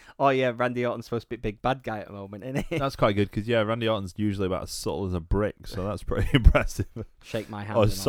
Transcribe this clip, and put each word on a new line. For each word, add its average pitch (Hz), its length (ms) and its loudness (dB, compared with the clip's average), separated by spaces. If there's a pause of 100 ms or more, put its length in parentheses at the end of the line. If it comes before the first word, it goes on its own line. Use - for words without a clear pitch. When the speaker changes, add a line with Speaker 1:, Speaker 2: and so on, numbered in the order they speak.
(200)
Speaker 1:
"Oh 139 100 4
yeah, 131 240 2
Randy 120 320 -2
Orton's 117 200 -4
supposed 117 200 -6
to - 40 -14
be 123 60 -8
a 110 40 -8
big 110 220 -8
bad 131 220 -2
guy 107 160 -6
at 95 80 -12
the 95 60 -14
moment, 101 300 -12
isn't 131 220 -4
he?" 170 120 -4
<laughs> - 0 -
Speaker 2:
That's 139 200 -2
quite 113 160 4
good 101 180 0
'cause, 107 160 -4
yeah, 117 140 2
Randy 113 260 -2
Orton's 98 300 -2
usually 101 300 -2
about 90 160 -4
as - 80 -10
subtle 92 340 -4
as 92 80 -2
a 90 80 0
brick, 98 460 -2
so 95 180 -6
that's 101 180 -6
pretty - 260 0
<laughs> - 40 -6
impressive. 117 540 6 (360)
Speaker 1:
Shake 107 260 -8
my 104 140 -8
hand 107 140 -2
Speaker 2:
Or 110 60 6
Speaker 1:
and 107 80 6
Speaker 2:
as 98 80 0
Speaker 1:
all 98 100 -8